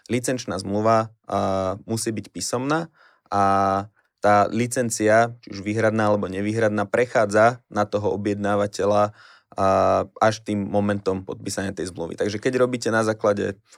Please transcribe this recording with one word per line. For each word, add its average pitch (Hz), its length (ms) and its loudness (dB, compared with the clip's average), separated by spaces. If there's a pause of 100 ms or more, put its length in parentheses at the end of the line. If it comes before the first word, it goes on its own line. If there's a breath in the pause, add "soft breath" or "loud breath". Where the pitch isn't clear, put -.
(120 loud breath)
licenčná 123 480 -4
zmluva, 110 640 0
a, 98 640 -2
musí 113 240 -4
byť 104 160 -10
písomná 143 640 -4 (400 soft breath)
a 101 100 2 (800)
tá 104 320 4
licencia, 117 880 2
či - 160 -16
už 98 80 -12
výhradná 107 480 0
alebo 101 160 0
nevýhradná, 104 560 -2
prechádza 113 880 2
na 104 160 -2
toho 104 240 -2
objednávateľa, 104 1040 0 (400 loud breath)
a, 95 480 2 (160)
až 110 240 2
tým 104 240 -2
momentom 101 560 -2
podpísania 98 480 -8
tej 92 160 -6
zmluvy. 85 320 -8
Takže 101 160 -2
keď 127 240 -2
robíte 123 320 0
na 113 80 2
základe 104 560 0 (220 soft breath)